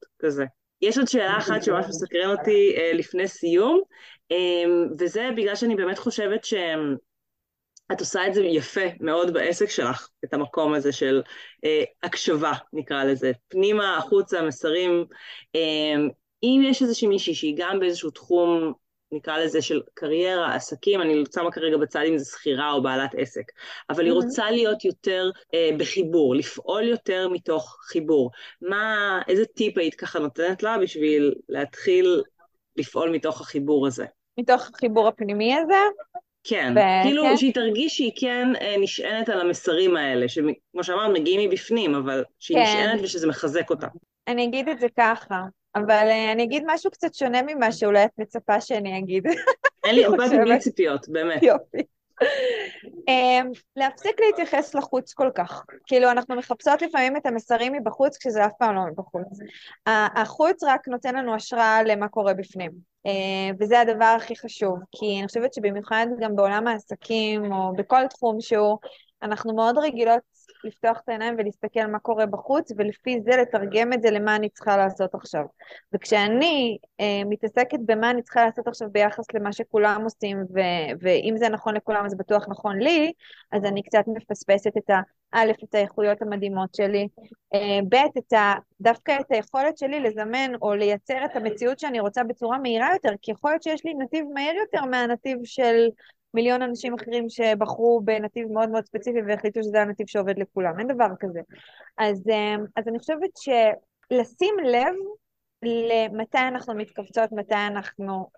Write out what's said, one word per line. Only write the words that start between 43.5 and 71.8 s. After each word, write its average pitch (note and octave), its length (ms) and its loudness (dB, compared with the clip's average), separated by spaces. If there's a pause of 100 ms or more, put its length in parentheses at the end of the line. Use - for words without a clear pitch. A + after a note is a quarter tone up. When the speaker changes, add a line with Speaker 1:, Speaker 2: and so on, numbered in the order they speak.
Speaker 1:
אותה. D3+ 180 -2 (400)
Speaker 2:
אני A#3+ 180 -2
אגיד C4 240 -4
את C4+ 100 -4
זה A#3+ 80 2 (100)
ככה, A3 460 0 (340)
אבל, G#3+ 320 4
אה, A3 220 2
אני A3+ 120 2
אגיד C4+ 220 -2
משהו E4 260 0
קצת - 220 -4
שונה B3+ 280 0
ממה C4+ 300 0
שאולי G3+ 340 4
את A3 120 2
מצפה G#3+ 440 -2
שאני G3+ 360 -4
אגיד. F#3+ 300 -4 (280)
<laughs> - 300 -2
Speaker 1:
אין A3+ 100 4
לי B3+ 100 8
Speaker 2:
אני G#3+ 100 4
Speaker 1:
אכפת B3 140 2
בלי A3+ 120 6
Speaker 2:
חושבת. A#3 180 6
Speaker 1:
ציפיות, D3+ 500 0
באמת. D#3+ 340 0
Speaker 2:
יופי. B3 400 0 (1200)
אמ, B3+ 440 2 (240)
להפסיק C4+ 460 -2
להתייחס E4+ 540 0
לחוץ - 380 -2
כל F3+ 220 0
כך. - 280 -6 (240)
כאילו, B3 240 6
אנחנו B3 240 -2
מחפשות B3+ 460 0
לפעמים C#4+ 360 0
את D4 80 -6
המסרים A#3+ 480 0
מבחוץ, C#4 440 0
כשזה G#3+ 280 0
אף G#3 140 0
פעם A3 160 2
לא F#3+ 60 0 (100)
מבחוץ. F#3+ 480 -10 (460)
ה-, G#3+ 360 2
החוץ D#4+ 420 0
רק C4+ 240 2
נותן B3 280 -4
לנו B3 200 -2
השראה A3 480 2
למה G#3 240 0
קורה G3+ 260 0
בפנים. F#3 380 -8 (340)
אה, G3+ 60 -2 (480)
וזה G#3+ 200 4
הדבר A3+ 380 4
הכי A3+ 180 -8
חשוב, G3 440 -4 (120)
כי G#3 280 -4
אני G3 80 -4
חושבת A#3+ 260 -2
שבמיוחד G#3+ 540 -2 (120)
גם G#3+ 160 -4
בעולם G3+ 320 2
העסקים, G#3+ 840 -4
או F#3+ 240 -2
בכל C4 300 4
תחום A#3 340 -2
שהוא, G#3 360 2 (460)
אנחנו G#3+ 320 -6
מאוד A3+ 220 2
רגילות A#3+ 600 2 (260)
לפתוח A3+ 400 -2
את - 60 -8
העיניים A3+ 280 -4
ולהסתכל G#3+ 480 -4